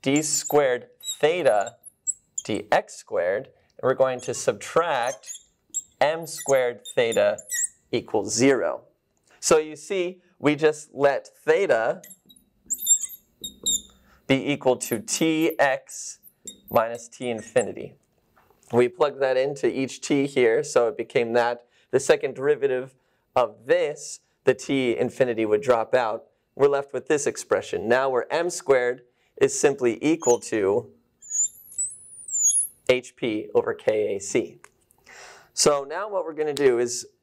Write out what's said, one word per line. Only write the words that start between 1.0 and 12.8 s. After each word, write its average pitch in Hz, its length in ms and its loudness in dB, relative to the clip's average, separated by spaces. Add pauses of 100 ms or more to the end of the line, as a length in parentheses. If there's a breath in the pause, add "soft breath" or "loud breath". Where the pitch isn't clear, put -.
theta 139 560 2 (680)
d - 260 -4
x - 240 0
squared, 101 520 -2
and - 360 -20
we're 127 120 2
going 127 260 0
to 127 120 -8
subtract 131 1000 -2 (680)
m 160 260 0
squared 127 540 0 (140)
theta 107 440 2 (520)
equals 107 420 -2
zero. 110 500 2 (580 soft breath)
So - 180 2
you 156 160 -4
see, 180 460 -6 (180 soft breath)
we 147 160 2
just 151 400 -2
let 139 340 0 (160)
theta 156 580 2 (2250 soft breath)